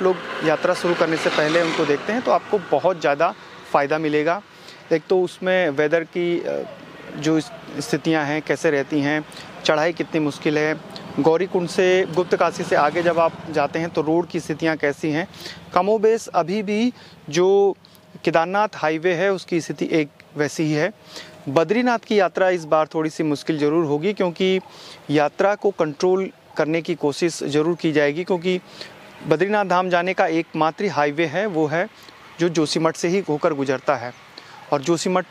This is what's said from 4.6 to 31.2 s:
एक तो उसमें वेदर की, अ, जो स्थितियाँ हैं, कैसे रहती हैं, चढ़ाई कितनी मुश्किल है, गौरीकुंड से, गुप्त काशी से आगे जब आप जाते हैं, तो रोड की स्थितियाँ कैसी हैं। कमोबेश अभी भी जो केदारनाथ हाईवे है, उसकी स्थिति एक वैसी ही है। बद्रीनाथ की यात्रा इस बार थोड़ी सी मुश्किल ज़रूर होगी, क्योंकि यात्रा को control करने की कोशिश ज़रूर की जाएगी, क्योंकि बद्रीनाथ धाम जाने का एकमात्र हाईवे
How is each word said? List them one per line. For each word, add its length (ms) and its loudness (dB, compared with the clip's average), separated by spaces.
एक 160 0
तो 120 4
उसमें 480 0
वेदर 340 2
की, 360 -2
अ, 240 -4
जो 240 0
स्थितियाँ 460 0
हैं, 160 -2
कैसे 300 0
रहती 280 0
हैं, 260 0
चढ़ाई 280 2
कितनी 260 -4
मुश्किल 380 0
है, 240 0
गौरीकुंड 500 2
से, 360 4
गुप्त 200 2
काशी 280 0
से 120 0
आगे 280 2
जब 160 2
आप 140 2
जाते 280 0
हैं, 100 -4
तो 120 -2
रोड 260 0
की 120 -6
स्थितियाँ 380 -2
कैसी 340 -2
हैं। 160 -2
कमोबेश 540 2
अभी 360 -2
भी 300 0
जो 460 4
केदारनाथ 520 2
हाईवे 380 0
है, 200 0
उसकी 280 -2
स्थिति 300 -6
एक 180 2
वैसी 260 -2
ही 100 0
है। 180 0
बद्रीनाथ 500 2
की 200 2
यात्रा 300 2
इस 160 -2
बार 220 2
थोड़ी 220 -2
सी 140 -4
मुश्किल 340 -2
ज़रूर 280 2
होगी, 280 -2
क्योंकि 480 0
यात्रा 460 2
को 160 0
control 580 0
करने 240 0
की 140 -4
कोशिश 480 -2
ज़रूर 320 0
की 160 -2
जाएगी, 320 0
क्योंकि 380 -2
बद्रीनाथ 380 2
धाम 240 2
जाने 240 0
का 140 2
एकमात्र 600 -2
हाईवे 380 0